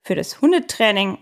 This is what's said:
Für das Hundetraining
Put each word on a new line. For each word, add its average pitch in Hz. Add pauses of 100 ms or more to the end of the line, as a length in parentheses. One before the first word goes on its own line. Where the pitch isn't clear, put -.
Für -
das -
Hundetraining 214